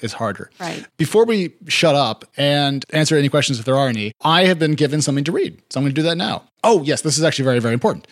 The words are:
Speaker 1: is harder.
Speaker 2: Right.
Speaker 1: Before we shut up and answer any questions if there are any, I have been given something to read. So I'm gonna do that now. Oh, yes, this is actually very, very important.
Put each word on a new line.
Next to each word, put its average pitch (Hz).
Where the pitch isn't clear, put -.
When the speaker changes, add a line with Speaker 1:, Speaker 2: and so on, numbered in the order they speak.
Speaker 1:
is 110
harder. -
Speaker 2:
Right. 170
Speaker 1:
Before 208
we 208
shut 156
up 135
and 143
answer 156
any 143
questions 139
if 113
there 131
are 135
any, 107
I 165
have 185
been 156
given 147
something 143
to 160
read. 370
So 131
I'm 139
gonna 135
do 156
that 165
now. 196
Oh, 214
yes, 139
this 143
is 156
actually 139
very, 123
very 117
important. 120